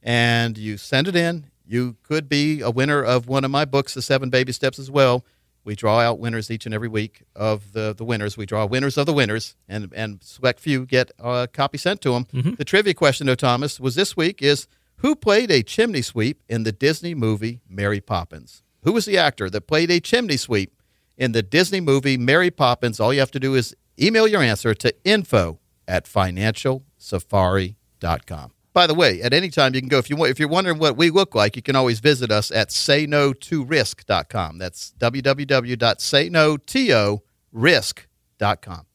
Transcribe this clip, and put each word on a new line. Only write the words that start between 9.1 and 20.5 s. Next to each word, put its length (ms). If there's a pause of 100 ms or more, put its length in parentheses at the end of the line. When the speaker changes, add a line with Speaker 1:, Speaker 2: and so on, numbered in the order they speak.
Speaker 1:
winners, 420 (120)
and, 260
and 300
select 380
few 240
get 340
a 320
copy 260
sent 240
to 140
'em. 180
Speaker 2:
Mm-hmm. 220
Speaker 1:
The 80
trivia 300
question, 340
though, 80
Thomas, 420
was 160
this 220
week 260
is, 260 (300)
who 180
played 360
a 100
chimney 400
sweep 460
in 160
the 80
Disney 420
movie 460 (100)
Mary 300
Poppins? 640 (200)
Who 100
was 120
the 120
actor 320
that 180
played 240
a 80
chimney 380
sweep 360 (440)